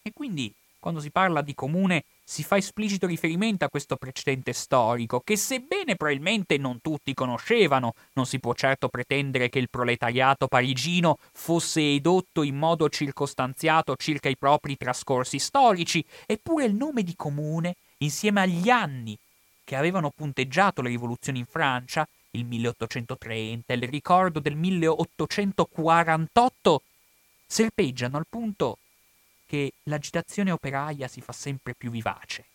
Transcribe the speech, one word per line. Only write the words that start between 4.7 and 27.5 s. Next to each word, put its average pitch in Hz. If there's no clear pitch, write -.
che 214
sebbene 269
probabilmente 156
non 127
tutti 147
conoscevano, 131
non 127
si 131
può 120
certo 135
pretendere 131
che 135
il 123
proletariato 123
parigino 139
fosse 160
edotto 165
in 139
modo 160
circostanziato 143
circa 147
i 135
propri 143
trascorsi 127
storici, 190
eppure 294
il 202
nome 254
di 175
comune, 156
insieme 202
agli 185
anni 135
che 135
avevano 165
punteggiato 143
le 123
rivoluzioni 120
in 120
Francia, 139
il 117
milleottocentotrenta, 117
il 123
ricordo 165
del 143
milleottocentoquarantotto, 165
serpeggiano 135